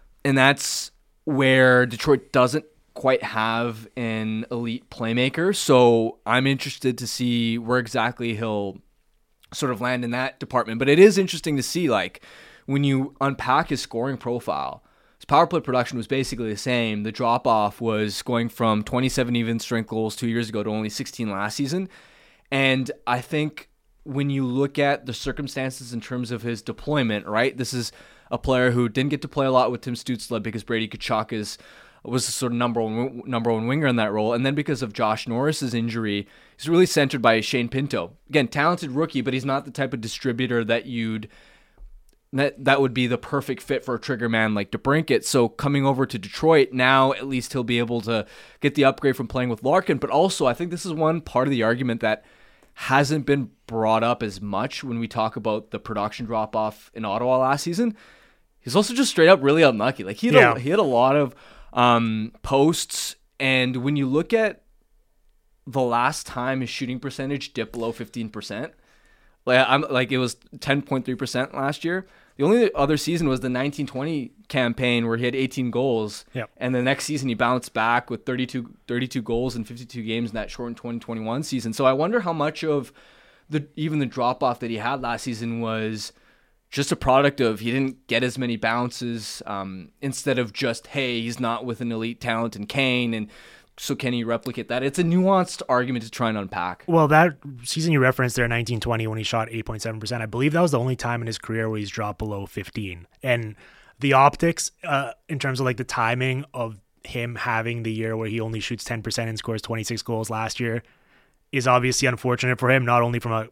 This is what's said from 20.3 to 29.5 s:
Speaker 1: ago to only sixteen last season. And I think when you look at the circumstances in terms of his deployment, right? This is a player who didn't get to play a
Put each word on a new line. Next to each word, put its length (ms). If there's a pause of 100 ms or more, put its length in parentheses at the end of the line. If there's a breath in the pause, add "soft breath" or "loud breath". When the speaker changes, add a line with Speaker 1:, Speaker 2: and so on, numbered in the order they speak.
Speaker 1:
ago 140
to 60
only 200
sixteen 400
last 260
season. 340 (600 soft breath)
And 400 (160)
I 160
think 480 (340)
when 280
you 140
look 340
at 260
the 80
circumstances 800
in 80
terms 300
of 100
his 200
deployment, 640
right? 280
This 180
is 180 (400 loud breath)
a 60
player 340
who 180
didn't 220
get 100
to 60
play 180
a 60